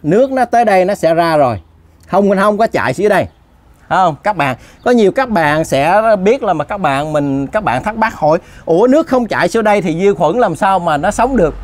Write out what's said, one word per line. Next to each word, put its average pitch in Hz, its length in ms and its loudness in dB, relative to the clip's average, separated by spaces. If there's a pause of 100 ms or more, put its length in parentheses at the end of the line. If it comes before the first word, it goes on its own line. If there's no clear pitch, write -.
nước 214 280 0
nó 262 140 0
tới 233 200 0
đây 190 200 2
nó 196 100 -2
sẽ 165 200 0
ra 165 220 2
rồi. 123 240 0 (460)
Không, 196 220 0
mình 196 100 2
không 208 200 0
có 226 80 2
chạy 123 280 -4
xuống 202 140 -2
đây. 175 180 2 (640)
Không, 170 340 0
các 208 140 -4
bạn, 139 200 -2 (280)
có 240 60 2
nhiều 214 220 4
các 262 160 -2
bạn 160 360 0
sẽ 170 380 0 (200)
biết 247 200 2
là 202 100 -2
mà 147 120 -2
các 208 140 -8
bạn 151 340 -2
mình, 139 340 -2
các 214 180 -4
bạn 120 180 -2
thắc 214 140 -6
mắc 220 180 -2
hỏi, 156 240 0 (260)
"Ủa, 175 220 2
nước 302 200 2
không 247 200 -2
chạy 156 220 -2
xuống 226 160 -2
đây 208 180 2
thì 165 180 -4
vi 202 140 2
khuẩn 175 240 0
làm 190 180 0
sao 190 220 0
mà 170 180 -2
nó 170 140 -2
sống 247 260 -2
được?" 160 280 0